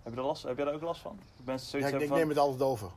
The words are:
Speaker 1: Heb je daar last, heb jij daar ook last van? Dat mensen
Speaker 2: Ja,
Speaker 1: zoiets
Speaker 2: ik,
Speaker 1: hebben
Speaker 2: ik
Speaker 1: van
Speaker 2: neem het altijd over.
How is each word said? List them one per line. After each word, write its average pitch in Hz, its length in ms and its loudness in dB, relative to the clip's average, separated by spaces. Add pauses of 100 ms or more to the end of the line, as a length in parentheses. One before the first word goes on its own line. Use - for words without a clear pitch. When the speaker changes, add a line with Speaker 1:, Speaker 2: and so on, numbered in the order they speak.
Speaker 1:
Heb 117 100 -10
je - 20 -8
daar 127 100 -2
last, 151 180 -2
heb 127 120 -2
jij 143 100 0
daar 143 80 0
ook 151 80 -6
last 165 200 -4
van? - 180 -12 (160)
Dat 123 100 -18
mensen 131 200 -4
Speaker 2:
Ja, - 60 -10
Speaker 1:
zoiets - 40 -6
Speaker 2:
ik, 143 60 2
Speaker 1:
hebben 139 200 2
Speaker 2:
ik 147 80 0
Speaker 1:
van 139 80 4
Speaker 2:
neem 156 120 6
het 143 80 2
altijd 139 240 4
over. 123 360 2